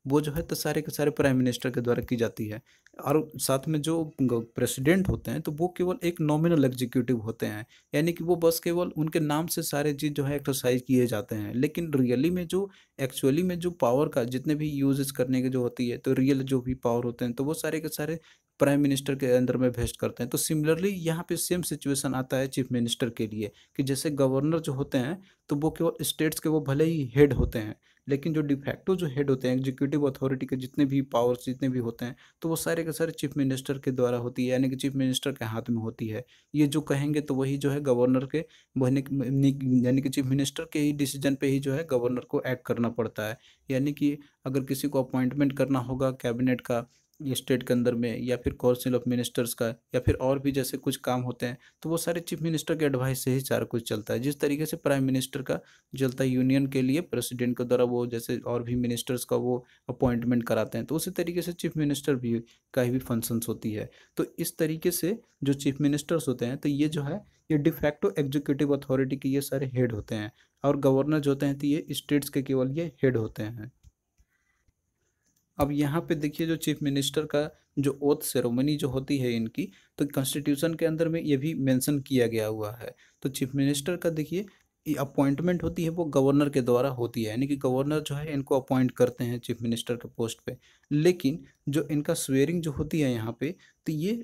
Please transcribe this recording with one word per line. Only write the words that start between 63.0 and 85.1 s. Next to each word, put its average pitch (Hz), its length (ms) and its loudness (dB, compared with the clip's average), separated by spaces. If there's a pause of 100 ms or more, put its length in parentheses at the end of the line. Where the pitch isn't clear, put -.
होती 110 260 -4
है। 107 160 -6 (280)
तो - 80 0 (140)
इस - 180 -6
तरीके 160 340 0
से 175 260 -2 (260)
जो 139 120 4
चीफ 139 260 -2
मिनिस्टर्स 147 460 0
होते 123 180 -2
हैं 120 120 -4
तो 151 120 -2
ये 143 200 2
जो 156 140 -4
है 170 180 -6 (300)
ये 156 80 6
de 156 140 2
facto 196 460 -2
एग्जीक्यूटिव 143 560 0
अथॉरिटी 135 420 0
के 135 120 -4
ये 139 120 2
सारे 139 320 -4
हेड 123 180 2
होते 110 240 -6
हैं 107 160 -6 (320)
और 143 160 4
गवर्नर 139 400 4
जो 143 120 2
होते 143 140 0
हैं 139 120 -2
तो 143 100 -4
ये 147 260 0
स्टेट्स 143 360 0
के 139 140 -2
केवल 131 280 0
ये 165 140 -4 (180)
हेड 127 140 4
होते 110 260 -4
हैं। 113 280 -10 (1900)
अब 143 140 0
यहाँ 147 300 0
पे 170 140 -2
देखिए 151 320 -4
जो 165 100 0
चीफ 156 260 -2
मिनिस्टर 143 420 0
का 147 240 -2 (300)
जो 139 240 0
ओथ 147 200 2
सेरेमनी 127 540 0
जो 143 120 -2
होती 135 280 -2
है 123 180 0
इनकी, 113 320 -4 (300)
तो 151 100 0
कॉन्स्टिट्यूशन 147 640 -2
के 160 120 0
अंदर 160 240 0
में 165 120 -2
ये 143 160 2
भी 156 180 -2
मेंशन 135 460 2
किया 127 260 4
गया 110 200 0
हुआ 107 260 -4
है। 117 220 -12 (280)
तो 143 60 -2
चीफ 139 260 -4
मिनिस्टर 143 420 2
का 175 140 -2
देखिए 160 340 -4 (400)
ये 151 100 -2
अपॉइंटमेंट 143 680 2